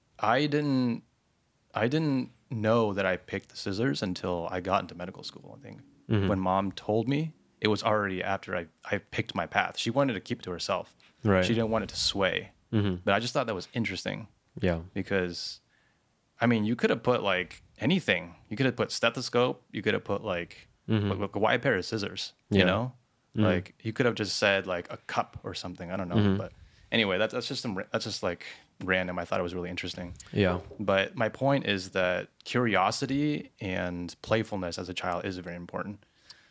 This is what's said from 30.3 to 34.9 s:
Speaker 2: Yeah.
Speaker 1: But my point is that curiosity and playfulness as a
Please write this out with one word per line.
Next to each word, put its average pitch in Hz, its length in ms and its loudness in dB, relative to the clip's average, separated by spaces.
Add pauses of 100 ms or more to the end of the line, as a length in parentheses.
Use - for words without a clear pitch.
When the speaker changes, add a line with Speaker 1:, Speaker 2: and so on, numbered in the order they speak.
Speaker 2:
Yeah. 92 260 4 (220)
Speaker 1:
But 98 340 2
my 113 140 2
point 135 380 0
is 95 240 0
that 92 380 0 (460)
curiosity 135 760 0 (100)
and 90 640 -4
playfulness 101 560 -2
as 90 100 -8
a 92 60 -6